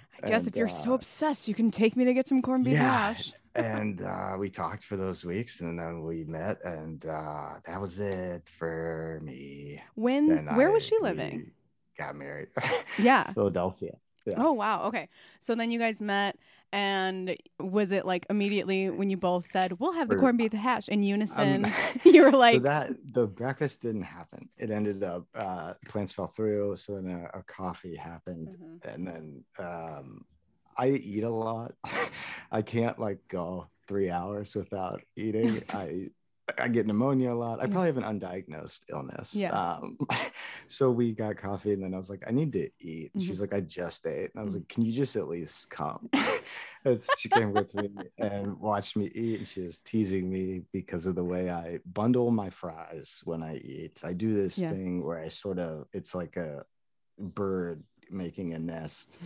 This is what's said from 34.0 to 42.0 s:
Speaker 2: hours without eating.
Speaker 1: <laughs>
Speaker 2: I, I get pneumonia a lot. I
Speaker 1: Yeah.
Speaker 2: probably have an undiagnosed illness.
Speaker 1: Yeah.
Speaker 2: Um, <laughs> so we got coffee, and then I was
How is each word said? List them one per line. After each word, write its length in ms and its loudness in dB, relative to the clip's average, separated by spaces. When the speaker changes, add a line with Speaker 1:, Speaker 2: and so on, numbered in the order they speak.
Speaker 2:
hours 440 -4
without 480 -6
eating. 500 0
Speaker 1:
<laughs> 60 -10
Speaker 2:
I, 380 -6
I 100 2
get 180 2
pneumonia 460 2
a 20 -2
lot. 260 -4
I 60 -2
Speaker 1:
Yeah. 60 0
Speaker 2:
probably 160 2
have 100 0
an 220 -2
undiagnosed 720 -10
illness. 440 -10
Speaker 1:
Yeah. 160 -2
Speaker 2:
Um, 480 -4
<laughs> 340 -14
so 240 2
we 200 2
got 260 -4
coffee, 340 -2
and 100 0
then 120 -4
I 20 -4
was 140 -8